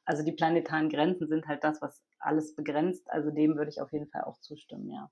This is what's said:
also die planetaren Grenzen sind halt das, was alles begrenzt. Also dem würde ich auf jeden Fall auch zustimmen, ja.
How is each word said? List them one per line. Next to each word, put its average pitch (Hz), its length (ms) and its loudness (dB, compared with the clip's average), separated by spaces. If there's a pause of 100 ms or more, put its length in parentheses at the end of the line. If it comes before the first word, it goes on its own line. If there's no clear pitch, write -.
also 151 180 0
die 156 100 2
planetaren 160 580 2
Grenzen 160 360 2
sind 156 220 0
halt 147 160 -2
das, 156 180 0
was - 220 -10 (160)
alles 156 340 0
begrenzt. 156 560 -2
Also 151 200 0
dem 151 260 4
würde 151 140 -2
ich 151 100 -8
auf 139 120 -6
jeden 147 140 -4
Fall - 160 -8
auch - 160 -8
zustimmen, - 520 -14
ja. - 220 -12